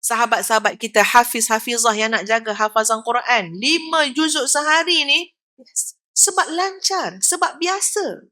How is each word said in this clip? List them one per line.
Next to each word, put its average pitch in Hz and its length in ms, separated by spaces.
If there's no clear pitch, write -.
Sahabat-sahabat 220 800
kita, 214 240
hafiz-hafizah 233 880
yang 220 160
nak 208 160
jaga 220 320
hafazan 220 480
Quran, 233 480
lima 311 560
juzuk 302 400
sehari 311 560
ni, 302 240
sebab 370 400
lancar, 349 640
sebab 339 400
biasa. 370 720